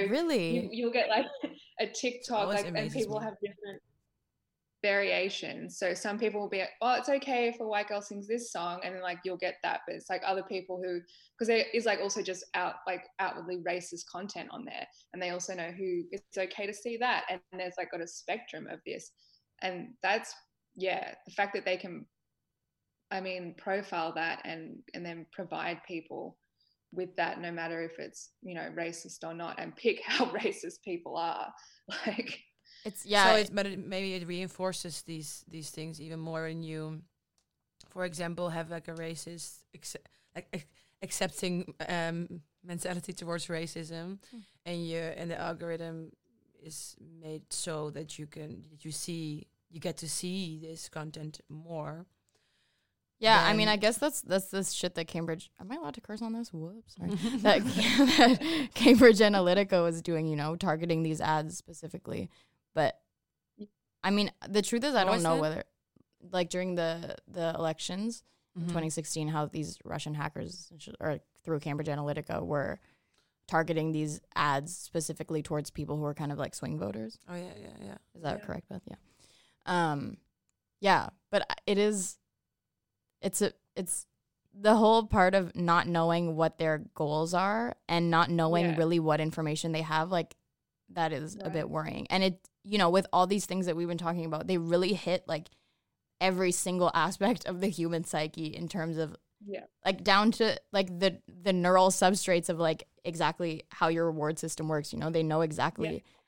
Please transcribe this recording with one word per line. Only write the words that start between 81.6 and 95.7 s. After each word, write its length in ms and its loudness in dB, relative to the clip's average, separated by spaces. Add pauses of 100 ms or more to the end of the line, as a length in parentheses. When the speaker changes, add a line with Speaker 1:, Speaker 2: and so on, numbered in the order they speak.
Speaker 1:
it 120 4
is, 380 2 (1040)
it's 220 -2
a, 100 2 (240)
it's 300 -4 (460)
the 240 6
whole 300 8
part 280 6
of 220 2
not 320 4
knowing 480 2
what 220 2
their 200 2 (160)
goals 400 0
are 400 0 (140)
and 220 4
not 200 6
knowing 360 4
Speaker 2:
Yeah. 100 2
Speaker 1:
really 240 4
what 200 4
information 520 -2
they 100 0
have, 300 0
like, 240 -2 (540)
that 220 0
is 240 -4
a 80 -12
Speaker 2:
Right. 80 -4
Speaker 1:
bit 180 -2
worrying. 380 -6
And 140 2
it, 260 0 (140)
you 160 0
know, 100 6
with 240 6
all 140 6
these 200 0
things 200 -2
that 100 2
we've 120 -2
been 100 -2
talking 260 -2
about, 220 -4
they 120 2
really 360 4
hit, 320 0
like, 220 -4 (720)